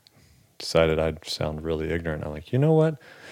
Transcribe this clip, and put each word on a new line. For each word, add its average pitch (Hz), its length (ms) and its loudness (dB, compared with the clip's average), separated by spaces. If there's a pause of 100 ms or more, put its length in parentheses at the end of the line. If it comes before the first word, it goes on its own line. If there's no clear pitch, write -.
(600)
decided 80 400 2
I'd 80 260 -2
sound 78 380 -6
really 80 280 -2
ignorant. 80 340 -4
I'm 76 60 -8
like, 78 220 -14
"You 127 60 2
know 156 140 4
what? 156 220 4 (360)